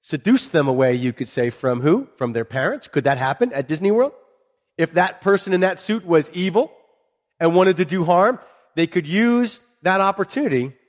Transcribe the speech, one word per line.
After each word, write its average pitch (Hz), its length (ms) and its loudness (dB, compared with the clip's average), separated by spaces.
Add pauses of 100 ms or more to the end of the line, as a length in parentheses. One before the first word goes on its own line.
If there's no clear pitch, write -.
seduce 220 460 0
them 147 220 0
away, 131 260 2
you 123 180 -2
could - 160 -8
say, 120 220 -2
from 123 300 -4
who? 190 360 0
From 120 180 -6
their 113 100 -4
parents? 156 440 -6
Could 135 160 -4
that 139 140 0
happen 139 340 -2
at 139 140 -6
Disney 156 240 -2
World? 240 220 2 (680)
If - 140 0
that 180 300 -2
person 196 300 0
in 180 80 2
that 185 200 0
suit 214 260 -4
was 160 260 2
evil 190 400 -2 (680)
and 165 140 2
wanted 185 240 4
to 180 60 0
do 165 200 -2
harm, 185 340 2 (380)
they 165 100 0
could 165 220 -4
use 233 520 0 (220)
that 185 180 0
opportunity. 196 720 -2 (160)